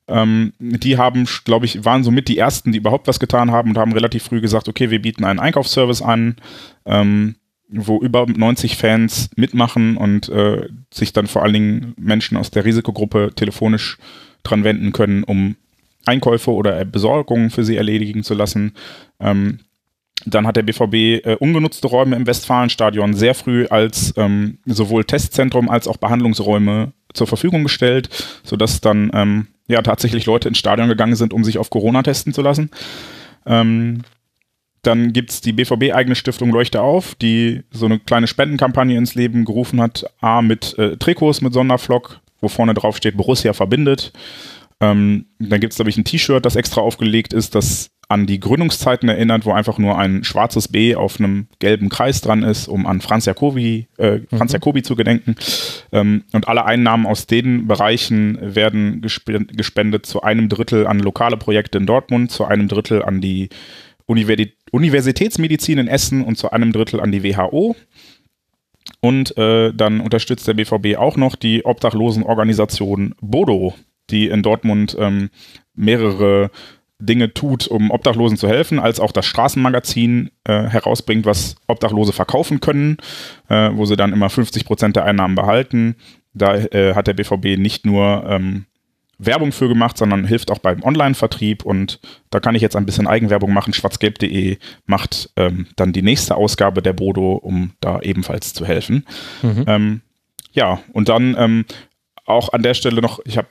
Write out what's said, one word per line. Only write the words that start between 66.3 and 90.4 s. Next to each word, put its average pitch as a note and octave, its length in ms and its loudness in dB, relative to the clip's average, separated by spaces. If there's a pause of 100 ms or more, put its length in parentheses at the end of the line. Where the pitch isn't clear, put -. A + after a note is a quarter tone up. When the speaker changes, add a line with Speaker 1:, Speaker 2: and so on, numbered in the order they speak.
Speaker 1:
zu - 140 -6
einem A#2 200 2
Drittel A2 300 -2
an G#2 100 0
die G2 120 -2
W G2 120 -2
H F#2+ 160 0
O. G#3 240 0 (1300)
Und, C3 360 0
äh, A2+ 360 2
dann G#2+ 260 2
unterstützt G#2+ 480 -2
der A2 60 2
B G#2+ 100 0
V G#2+ 160 -2
B G2+ 160 0
auch C#3+ 220 0
noch C3 180 2
die A2+ 300 0
Obdachlosenorganisation A2 1500 0
Bodo, G#2 560 0 (340)
die G#2+ 200 2
in G2+ 140 2
Dortmund, G#2+ 540 0
ähm, G2+ 320 0 (460)
mehrere G2+ 760 2 (480)
Dinge A2+ 320 0
tut, C3+ 360 -2
um G#2+ 240 0
Obdachlosen A#2 460 2
zu G2+ 100 -2
helfen, C3+ 320 2
als A2+ 200 0
auch A2 120 0
das - 160 -2
Straßenmagazin, A#2+ 1040 0 (140)
äh, G#2+ 180 0
herausbringt, A2 640 0
was G#2 300 0 (120)
Obdachlose G#2+ 440 0
verkaufen C#3+ 480 -2
können, D3 380 0 (520)
äh, G#2+ 240 2
wo G#2+ 120 0
sie G#2 100 2
dann G2+ 180 2
immer G2 180 2
fünfzig - 340 -2
Prozent G#2+ 300 0
der G2 80 2
Einnahmen F#2+ 320 0
behalten. A2+ 600 0 (380)
Da, G2 220 2
äh, G2+ 400 2
hat G2+ 120 0
der G2+ 60 2
B G2 100 -4
V G2+ 140 -2
B G2 200 0
nicht G2 280 -2
nur, G2+ 420 2
ähm, F#2+ 380 -4 (540)
Werbung C#3 320 0
für C3 160 0
gemacht, A#2 300 0
sondern G2 280 2
hilft A2+ 260 0